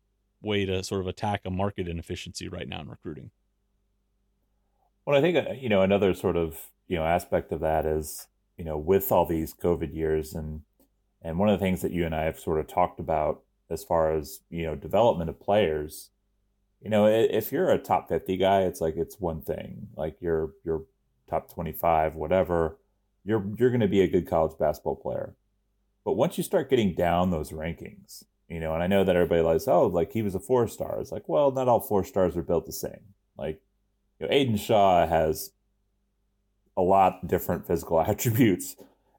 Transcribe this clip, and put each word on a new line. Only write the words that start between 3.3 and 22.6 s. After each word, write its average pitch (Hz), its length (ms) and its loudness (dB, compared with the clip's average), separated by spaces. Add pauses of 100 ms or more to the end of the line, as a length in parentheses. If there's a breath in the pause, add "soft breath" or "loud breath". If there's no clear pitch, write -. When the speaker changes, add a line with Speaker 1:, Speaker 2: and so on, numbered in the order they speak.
Speaker 2:
Well, 143 140 2
I - 20 4
think, 165 160 2
uh, 113 160 -2
you 127 160 -8
know, 98 140 4
another 95 320 4
sort 90 220 0
of, 82 220 -2 (280)
you 90 100 -4
know, 80 80 0
aspect 85 480 0
of 80 80 -4
that 78 240 0
is, 78 420 -4 (300)
you 87 80 -12
know, 78 140 -6
with 95 340 0
all 90 140 4
these 80 260 -4
covid 80 420 -2
years 78 400 -2
and, 78 280 -10 (580)
and 82 180 -6
one 104 120 4
of 95 80 4
the - 40 -2
things 92 200 0
that - 100 -2
you 85 140 0
and 80 80 -4
I 78 100 -2
have 80 140 -4
sort 78 220 -2
of 73 60 -4
talked - 340 -2
about 76 420 -2 (260)
as 82 160 -8
far 80 300 0
as, 73 340 -8
you 85 140 -6
know, 80 120 -4
development 85 540 0
of - 100 -8
players, 78 680 -2 (720)
you - 80 -16
know, 104 160 4
i-, 107 60 6
if 110 420 2
you're 165 160 0
a 101 100 4
top - 300 -2
fifty 92 300 -2
guy, 95 240 4
it's 90 180 -2
like, 80 160 -2
it's 82 240 -6
one 80 220 -6
thing, - 540 -10
like, 78 240 -6
you're, 80 320 -2 (120)
you're 80 200 -4 (440)
top - 240 -6
twenty-five, 80 640 0
whatever, 82 640 0 (440)